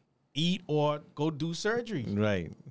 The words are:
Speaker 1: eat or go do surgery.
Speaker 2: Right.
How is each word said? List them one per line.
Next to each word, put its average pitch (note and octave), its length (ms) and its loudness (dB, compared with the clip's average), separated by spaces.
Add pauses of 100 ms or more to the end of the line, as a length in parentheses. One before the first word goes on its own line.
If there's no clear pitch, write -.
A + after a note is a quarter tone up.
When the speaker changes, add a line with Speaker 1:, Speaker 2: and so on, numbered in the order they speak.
(340)
Speaker 1:
eat F3 340 0
or D3 320 2 (160)
go D3+ 160 0
do D#3+ 220 -4
surgery. G#3+ 540 -2
Speaker 2:
Right. G2+ 440 2 (180)